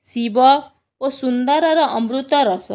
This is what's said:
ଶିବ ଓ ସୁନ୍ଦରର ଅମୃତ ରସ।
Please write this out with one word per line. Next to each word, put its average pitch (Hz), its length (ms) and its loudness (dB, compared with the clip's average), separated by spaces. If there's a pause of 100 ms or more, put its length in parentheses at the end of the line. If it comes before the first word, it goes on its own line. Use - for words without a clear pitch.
ଶିବ 233 360 -6 (640)
ଓ 262 80 -4
ସୁନ୍ଦରର 269 760 0
ଅମୃତ 233 460 -4 (100)
ରସ। 196 320 -2